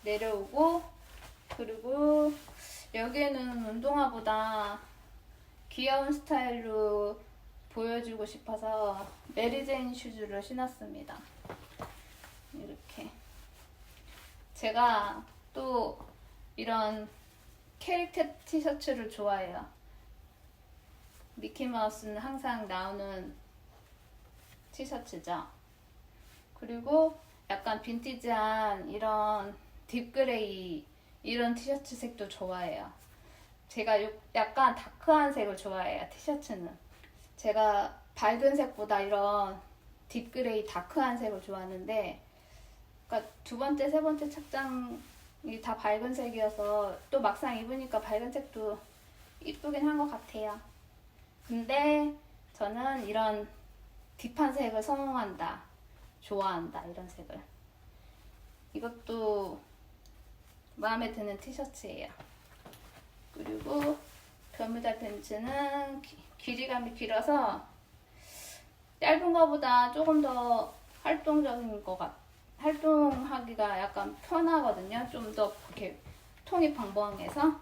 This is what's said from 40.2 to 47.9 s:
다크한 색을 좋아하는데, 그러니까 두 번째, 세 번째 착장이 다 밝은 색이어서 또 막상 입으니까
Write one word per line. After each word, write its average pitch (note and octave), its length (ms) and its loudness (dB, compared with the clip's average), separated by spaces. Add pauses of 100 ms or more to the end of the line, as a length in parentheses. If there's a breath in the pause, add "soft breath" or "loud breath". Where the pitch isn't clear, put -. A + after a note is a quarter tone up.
다크한 B3+ 500 0
색을 G#3+ 260 -4
좋아하는데, F#3+ 800 -6 (840 soft breath)
그러니까 - 260 -4 (120)
두 A#3 120 -10
번째, C#4 320 2
세 D#4 120 4
번째 D4+ 280 0
착장이 B3+ 1300 -8
다 A3+ 140 -2
밝은 G#3+ 360 0
색이어서 G#3+ 840 0 (100)
또 C4+ 120 2
막상 A3+ 360 0
입으니까 B3 440 -4